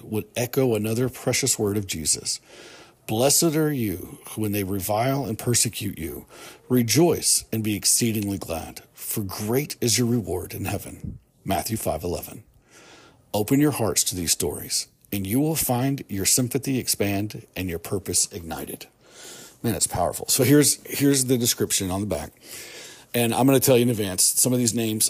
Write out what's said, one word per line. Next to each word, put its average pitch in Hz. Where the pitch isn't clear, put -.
would -
echo 123
another 113
precious -
word 104
of 101
Jesus. -
"Blessed 143
are 151
you 107
when 107
they 104
revile 104
and 107
persecute -
you. 80
Rejoice 123
and 110
be 104
exceedingly 101
glad, -
for -
great 104
is 123
your 120
reward 98
in 101
heaven." -
Matthew 98
five 80
eleven. -
Open 107
your 147
hearts 101
to -
these 87
stories, -
and 98
you 113
will 156
find 135
your 95
sympathy 127
expand 101
and 92
your 82
purpose -
ignited. -
Man, 117
it's -
powerful. -
So -
here's, 143
here's 139
the 123
description 104
on 95
the 104
back. 80
And 117
I'm 127
gonna 135
tell 131
you 120
in 123
advance, 101
some -
of 123
these 113
names 110